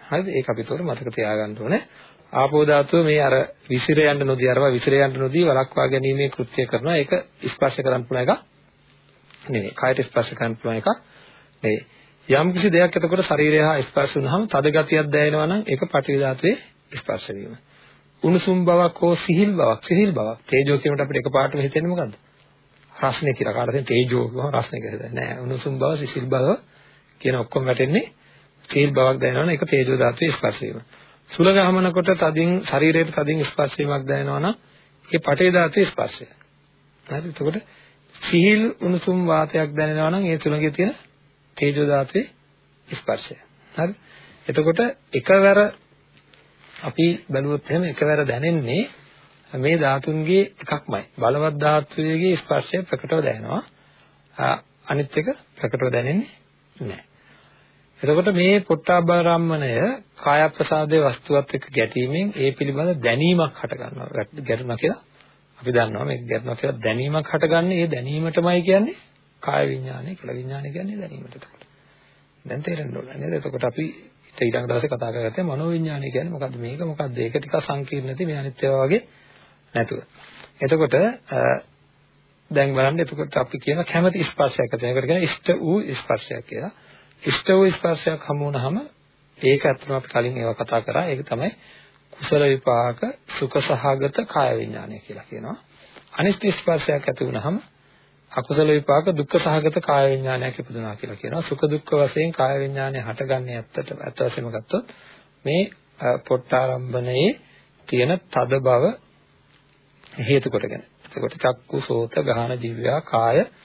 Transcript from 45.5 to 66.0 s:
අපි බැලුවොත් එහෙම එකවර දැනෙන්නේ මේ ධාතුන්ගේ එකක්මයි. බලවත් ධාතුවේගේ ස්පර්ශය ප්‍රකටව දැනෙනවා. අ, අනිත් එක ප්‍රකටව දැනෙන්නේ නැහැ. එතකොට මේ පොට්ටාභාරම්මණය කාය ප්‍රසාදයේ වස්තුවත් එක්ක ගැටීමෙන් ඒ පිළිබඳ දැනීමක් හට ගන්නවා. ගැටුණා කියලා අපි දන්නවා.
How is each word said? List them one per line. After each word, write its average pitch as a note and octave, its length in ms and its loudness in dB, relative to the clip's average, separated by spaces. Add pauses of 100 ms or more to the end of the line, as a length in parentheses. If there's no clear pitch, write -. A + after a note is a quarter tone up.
අපි E3 280 0 (160)
බැලුවොත් C#3+ 420 -2
එහෙම E3 180 0
එකවර D3+ 400 0
දැනෙන්නේ C#3 600 0 (680)
මේ C#3 260 0
ධාතුන්ගේ D#3 640 2 (160)
එකක්මයි. C3+ 440 -6 (100)
බලවත් D3 420 0
ධාතුවේගේ D#3 800 0
ස්පර්ශය D3 460 -2
ප්‍රකටව D#3+ 380 -2
දැනෙනවා. A#2+ 400 -2 (720)
අ, - 100 -2 (380)
අනිත් C#3+ 340 -4
එක D#3 100 -2 (240)
ප්‍රකටව B2+ 380 -4
දැනෙන්නේ C3+ 400 0 (460)
නැහැ. - 300 -10 (920)
එතකොට D#3 320 2
මේ F#3 280 4
පොට්ටාභාරම්මණය E3 1120 2 (420)
කාය D3 340 2
ප්‍රසාදයේ D#3 540 2
වස්තුවත් C#3 500 0
එක්ක C3+ 160 -4
ගැටීමෙන් B2+ 640 -2
ඒ C3+ 180 0
පිළිබඳ C#3+ 500 -2
දැනීමක් D3 540 2
හට - 200 -8
ගන්නවා. - 320 -12 (320)
ගැටුණා A#2+ 380 -4
කියලා E3+ 240 -2 (580)
අපි B2 120 -4
දන්නවා. A#2 340 0